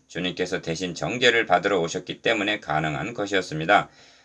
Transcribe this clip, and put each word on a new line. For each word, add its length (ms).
주님께서 540
대신 340
정죄를 500
받으러 360
오셨기 400
때문에 400
가능한 520
것이었습니다. 760